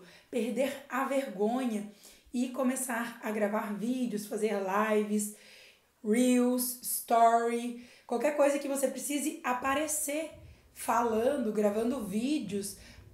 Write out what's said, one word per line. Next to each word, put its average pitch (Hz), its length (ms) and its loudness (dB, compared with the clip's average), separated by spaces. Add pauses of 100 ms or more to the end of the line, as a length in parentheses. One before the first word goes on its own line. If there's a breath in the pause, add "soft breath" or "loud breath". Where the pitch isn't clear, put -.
(300 loud breath)
perder 240 560 -2
a 254 200 -4
vergonha 226 840 -2 (400 loud breath)
e 254 200 -2
começar 247 720 -4
a 226 80 -6
gravar 208 420 -2
vídeos, 214 540 -4
fazer 208 260 -2
lives, 208 840 0 (720 loud breath)
reels, 247 760 4
story, 233 1080 2 (180 loud breath)
qualquer 285 300 0
coisa 285 220 4
que 285 100 -6
você 269 200 2
precise 269 540 -4
aparecer 285 880 -2 (440 loud breath)
falando, 233 800 0
gravando 214 500 0
vídeos 214 720 -4 (380 loud breath)